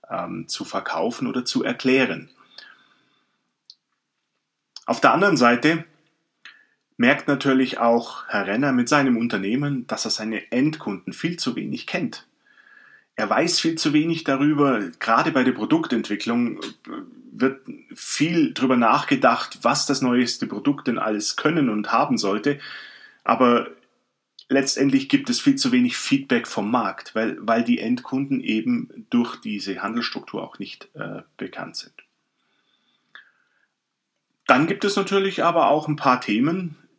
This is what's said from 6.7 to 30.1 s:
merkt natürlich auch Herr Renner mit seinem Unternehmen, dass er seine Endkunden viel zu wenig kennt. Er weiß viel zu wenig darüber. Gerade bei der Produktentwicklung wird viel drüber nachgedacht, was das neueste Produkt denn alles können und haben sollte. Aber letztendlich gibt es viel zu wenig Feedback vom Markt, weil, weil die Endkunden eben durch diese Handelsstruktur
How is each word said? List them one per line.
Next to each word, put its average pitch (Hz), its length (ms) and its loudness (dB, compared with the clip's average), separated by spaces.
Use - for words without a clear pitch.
merkt 135 300 2
natürlich 135 520 0
auch 117 480 0
Herr 101 180 -2
Renner 127 280 0
mit 123 160 2
seinem 135 280 4
Unternehmen, 117 680 -2
dass - 180 -6
er 107 60 -4
seine 110 400 -6
Endkunden 127 600 -2
viel 175 240 -4
zu - 180 -4
wenig - 320 -8
kennt. - 400 -6
Er 107 140 -4
weiß 147 300 2
viel 165 160 0
zu 156 180 0
wenig 160 300 2
darüber. 139 580 2
Gerade 143 320 2
bei 131 120 2
der 127 100 4
Produktentwicklung 117 1040 0
wird 127 300 0
viel 160 580 0
drüber 131 220 2
nachgedacht, 127 840 2
was 135 240 2
das 135 160 0
neueste 123 460 0
Produkt 143 400 -2
denn 117 120 -2
alles 107 360 -2
können 151 340 2
und 107 220 -2
haben 127 260 2
sollte. 104 420 0
Aber 120 440 4
letztendlich 139 600 2
gibt - 220 2
es - 80 0
viel - 160 4
zu 123 160 0
wenig 123 260 4
Feedback 135 500 0
vom 104 220 -4
Markt, 110 460 -2
weil, 110 240 -2
weil 113 240 2
die 120 160 2
Endkunden 131 600 -2
eben 113 680 -2
durch 120 280 0
diese 98 440 -8
Handelsstruktur - 640 -6